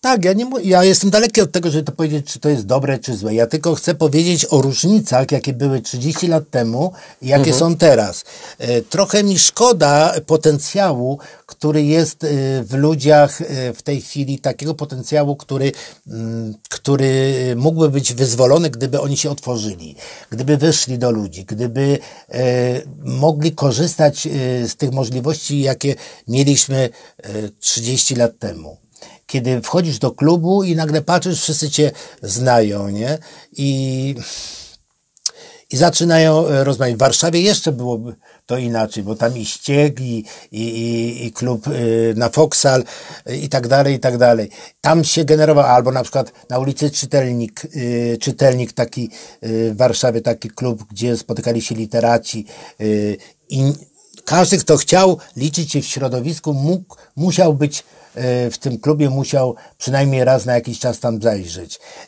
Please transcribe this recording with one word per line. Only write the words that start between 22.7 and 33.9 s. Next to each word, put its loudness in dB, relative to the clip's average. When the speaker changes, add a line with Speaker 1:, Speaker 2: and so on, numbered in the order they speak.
Speaker 1:
mogli 0
korzystać, 0
e, -6
z -8
tych -4
możliwości, -4
jakie -2
mieliśmy, 2
e, -16
trzydzieści -2
lat 0
temu. -12
Kiedy -2
wchodzisz -2
do 0
klubu 2
i 0
nagle 0
patrzysz, 0
wszyscy -2
cię 2
znają, 2
nie? -4
I, -4